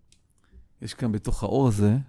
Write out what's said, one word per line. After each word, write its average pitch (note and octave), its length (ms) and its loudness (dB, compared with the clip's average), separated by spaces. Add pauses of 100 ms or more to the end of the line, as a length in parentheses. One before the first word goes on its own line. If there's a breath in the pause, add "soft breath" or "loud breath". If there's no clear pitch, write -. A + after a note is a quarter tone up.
(840)
יש - 120 -10
כאן A#2 180 -4
בתוך G#2+ 300 -4
האור B2 260 2
הזה G#2 280 2 (120)